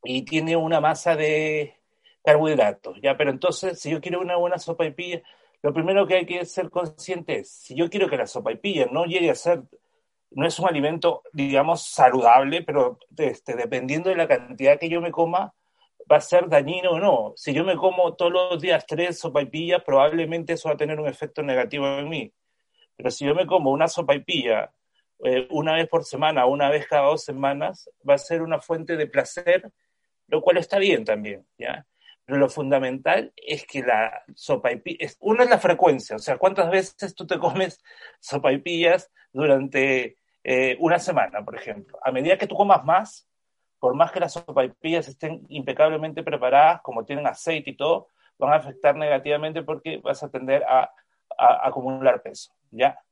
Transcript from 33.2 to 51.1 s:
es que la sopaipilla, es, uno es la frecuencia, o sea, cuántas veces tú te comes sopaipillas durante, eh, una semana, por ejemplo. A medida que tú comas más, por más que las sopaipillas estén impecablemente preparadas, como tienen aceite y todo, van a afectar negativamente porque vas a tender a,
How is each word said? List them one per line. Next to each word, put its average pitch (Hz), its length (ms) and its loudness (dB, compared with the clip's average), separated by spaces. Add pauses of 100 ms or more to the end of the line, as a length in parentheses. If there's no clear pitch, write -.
es 147 280 -10
que 135 180 -8
la 113 420 -2 (100)
sopaipilla, 135 640 -4
es, 151 220 -10
uno 220 240 4
es 247 60 4
la 220 80 6
frecuencia, 160 580 2
o 107 40 -10
sea, 135 180 -4
cuántas 190 340 2
veces 190 420 -4
tú 180 100 -16
te 165 140 -4
comes 175 420 -4 (380)
sopaipillas 165 920 0 (200)
durante, 135 840 0 (260)
eh, 127 380 0
una 170 180 2
semana, 117 460 -2
por 110 100 -12
ejemplo. 104 480 -14
A 131 80 0
medida 147 260 0
que 196 120 -6
tú - 80 -8
comas 190 280 4
más, 185 440 -2 (500)
por 127 160 0
más 165 180 2
que 185 80 -4
las 170 140 -2
sopaipillas 160 760 -4
estén 156 400 -12
impecablemente 151 760 -2
preparadas, 147 600 4
como 113 200 -8
tienen 143 240 -6
aceite 147 440 -6
y 131 60 -16
todo, 156 320 -2 (280)
van 139 160 2
a 156 40 6
afectar 147 380 0
negativamente 151 680 -2
porque 151 340 -8
vas - 260 -6
a 139 60 -12
tender 135 360 0
a, 131 260 2 (480)